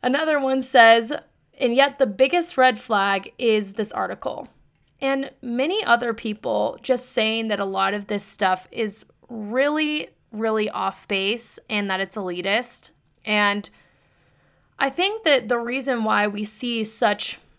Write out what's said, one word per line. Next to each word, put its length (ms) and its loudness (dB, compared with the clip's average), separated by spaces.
Another 360 0
one 220 0
says, 540 6
"And 180 0
yet 240 2
the 80 4
biggest 520 2
red 200 6
flag 600 -2
is 360 0
this 180 -4
article." 560 -6
And 300 -2
many 440 -2
other 280 2
people 720 -2
just 280 0
saying 380 0
that 120 -2
a 40 0
lot 300 -2
of 140 -6
this 160 -2
stuff 480 0
is 340 -4
really, 800 -2
really 380 -2
off 380 -6
base 500 -2
and 200 -2
that 100 -2
it's 160 -6
elitist. 760 -4
And 440 0
I 120 0
think 340 -2
that 240 2
the 100 0
reason 460 -4
why 220 2
we 180 -4
see 400 -4
such 540 -2